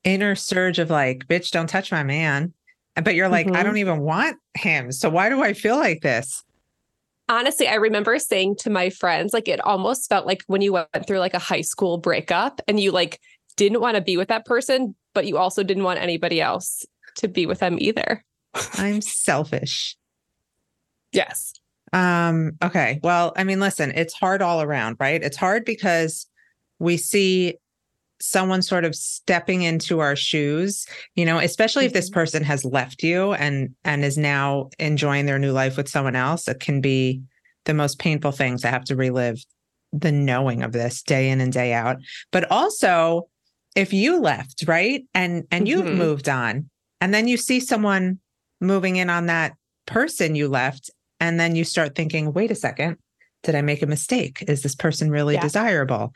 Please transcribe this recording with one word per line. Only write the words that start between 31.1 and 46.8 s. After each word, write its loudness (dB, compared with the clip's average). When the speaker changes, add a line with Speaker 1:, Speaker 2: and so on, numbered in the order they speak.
Speaker 1:
you 2
know, 4
especially 2
if 2
this 0
Speaker 2:
Mm-hmm. -10
Speaker 1:
person 0
has 0
left 0
you 2
and, -2
and 0
is 0
now 0
enjoying 0
their 0
new 0
life 0
with -4
someone -2
else. -2
It -4
can 0
be 0
the 2
most 0
painful 0
thing -2
to -2
have -2
to -4
relive -2
the 0
knowing 2
of -4
this -4
day 2
in 2
and 0
day 0
out. 0
But 2
also, 2
if 2
you 4
left, -2
right, 2
and, 0
and 0
you've 0
Speaker 2:
Mm-hmm. 0
Speaker 1:
moved 0
on, -2